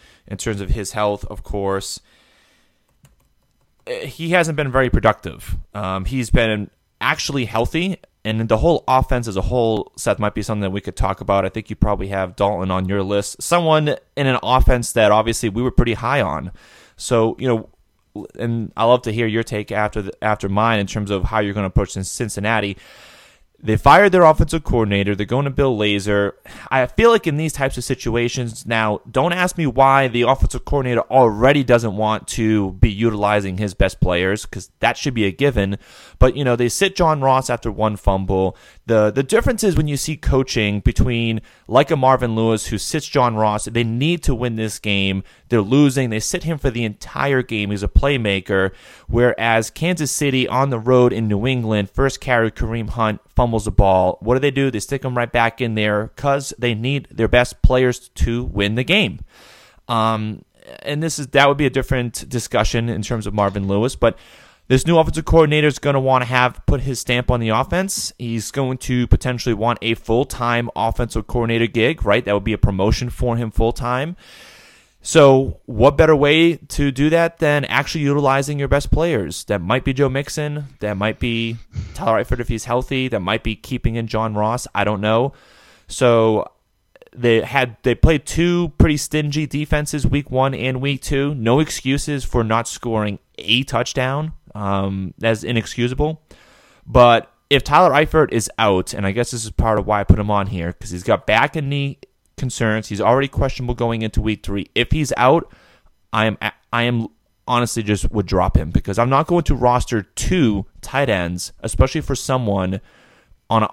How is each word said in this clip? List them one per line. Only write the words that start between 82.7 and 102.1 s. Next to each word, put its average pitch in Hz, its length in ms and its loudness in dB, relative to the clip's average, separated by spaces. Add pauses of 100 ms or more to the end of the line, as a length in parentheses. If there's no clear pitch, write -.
That 113 140 -4
might 101 220 -2
be 110 120 -4
keeping 120 400 -4
in 117 100 -4
John 110 300 -4
Ross. 107 400 -2
I 101 80 0
don't 101 180 -2
know. 113 320 0 (540)
So 113 640 2 (640)
they 117 260 2
had, 127 400 -2
they 123 140 2
played 160 320 4
two 175 500 0
pretty 156 200 4
stingy 147 500 -4
defenses 147 580 -4
week 139 240 0
one 131 240 0
and 127 280 -4
week 139 200 -4
two. 139 320 -2
No 120 260 2
excuses 139 640 -2
for 120 200 0
not 113 240 0
scoring 107 500 -4 (220)
a 120 240 0
touchdown. 135 720 -4 (200)
Um, 98 640 -4
that's 113 260 0
inexcusable. 127 800 -4 (640)
But 117 460 6 (180)
if 139 140 2
Tyler 165 260 6
Eifert 147 420 2
is 113 280 -2
out, 98 340 2
and 101 140 -4
I 98 60 -2
guess 117 180 -2
this 113 140 -8
is 107 40 -12
part 110 300 0
of 101 80 -6
why 104 140 0
I - 20 -2
put 107 160 4
him 104 100 -4
on 101 160 0
here, 87 280 -6
'cause - 180 -14
he's 90 120 -10
got 107 220 0
back 113 300 2
and 139 160 -6
knee 143 260 -6 (400)